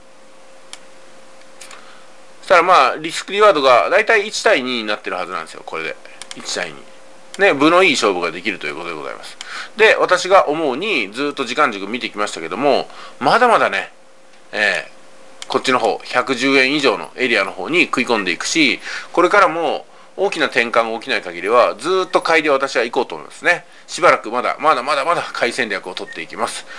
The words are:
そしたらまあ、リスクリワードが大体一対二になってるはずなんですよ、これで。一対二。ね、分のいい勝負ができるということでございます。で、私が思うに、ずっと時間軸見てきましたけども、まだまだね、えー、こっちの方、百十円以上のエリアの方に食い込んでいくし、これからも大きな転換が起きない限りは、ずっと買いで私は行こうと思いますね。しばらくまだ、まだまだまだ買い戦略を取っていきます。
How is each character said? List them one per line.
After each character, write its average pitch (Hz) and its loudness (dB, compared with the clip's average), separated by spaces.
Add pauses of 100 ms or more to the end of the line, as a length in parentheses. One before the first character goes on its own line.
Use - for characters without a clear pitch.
(2500)
そ - -20
し - -12
た 185 8
ら 165 6
ま 160 6
あ、 92 -4
リ 156 -8
ス - -8
ク - -8
リ 202 2
ワ 214 8
ー 190 6
ド 151 2
が 123 6
大 202 2
体 220 2
一 - -8
対 180 4
二 123 -4
に - -6
な 107 -4
っ - -18
て - -8
る 92 -4
は 90 -6
ず 85 -10
な 87 -6
ん 80 -10
で 80 -16
す - -16
よ、 - -16
こ - -10
れ 80 -6
で。 73 -8 (400)
一 - -10
対 87 -6
二。 71 -16 (640)
ね、 190 4
分 147 4
の 180 6
い 190 4
い - 2
勝 107 2
負 90 -2
が 85 -2
で 87 -10
き 101 -4
る 87 -6
と 76 -8
い - -4
う 73 -8
こ 82 -10
と 85 -8
で 85 -8
ご 76 -10
ざ 65 -10
い 53 -10
ま - -16
す。 - -18 (380)
で、 220 6
私 180 2
が 190 6
思 151 0
う 123 -2
に、 151 -4
ず 139 -4
っ 139 -6
と 135 -6
時 120 -6
間 143 2
軸 98 -8
見 120 -6
て 113 -6
き 101 -12
ま 104 -2
し - -8
た - -10
け 82 -8
ど 82 -6
も、 120 0 (320)
ま 160 4
だ 247 4
ま 220 4
だ 214 2
ね、 196 -4 (600)
え 101 -2 (520)
ー、 - -14
こ - -4
っ - 0
ち 131 0
の 127 2
方、 113 0
百 123 -2
十 135 0
円 135 2
以 151 0
上 117 2
の 82 -10
エ 127 -2
リ 113 2
ア 98 2
の 95 -4
方 90 -10
に 160 2
食 - -2
い - -2
込 113 0
ん 98 -4
で 92 -2
い 82 -4
く - -8
し、 139 0 (320)
こ 170 2
れ 175 4
か 202 6
ら 185 6
も 156 -4 (300)
大 190 -2
き 170 -6
な 139 2
転 120 0
換 117 0
が 113 -6
起 113 -14
き 135 -10
な 117 -2
い 95 -2
限 85 -10
り 92 -2
は、 107 4
ず 180 -2
っ - -14
と 175 2
買 165 2
い 156 0
で 151 0
私 135 0
は 120 0
行 117 -4
こ 135 0
う 113 -2
と 85 -12
思 76 -14
い 69 -18
ま - -20
す - -18
ね。 160 0 (220)
し - -8
ば 165 6
ら 131 4
く 110 -10
ま 120 -2
だ、 101 -2
ま 147 4
だ 123 -2
ま 147 -2
だ 139 -2
ま 170 2
だ 147 -2
買 - -4
い 117 -4
戦 117 -4
略 92 -6
を 90 -10
取 98 -10
っ - -16
て 87 -10
い 80 -10
き - -16
ま 107 -4
す。 - -12 (140)